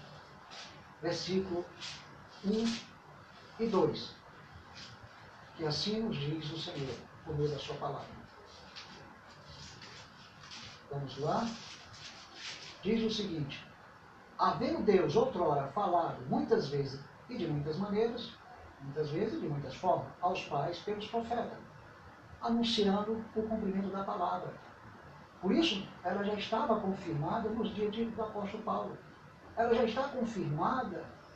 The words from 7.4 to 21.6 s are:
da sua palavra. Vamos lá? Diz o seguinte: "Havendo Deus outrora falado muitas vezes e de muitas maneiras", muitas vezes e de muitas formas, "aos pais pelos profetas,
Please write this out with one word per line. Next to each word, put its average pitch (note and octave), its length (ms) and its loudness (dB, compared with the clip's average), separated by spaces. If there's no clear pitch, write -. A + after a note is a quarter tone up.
da C#3 80 -2
sua - 180 -6
palavra. - 380 -6
Vamos C#3 280 -6
lá? E3+ 300 2
Diz A3 200 4
o A3 80 4
seguinte: E3 560 -2
"Havendo G#3 460 4
Deus F#3 320 8
outrora E3 520 4
falado F3 600 2
muitas G3+ 400 4
vezes C#3 320 0
e B3 80 -6
de F3 120 0
muitas D3 300 0
maneiras", G#3 540 2
muitas C#3 300 -2
vezes F3+ 280 2
e - 20 -4
de - 80 -2
muitas C#3+ 260 -2
formas, - 460 2
"aos F#3+ 240 2
pais E3+ 360 0
pelos G#3 280 -4
profetas, A3+ 500 -2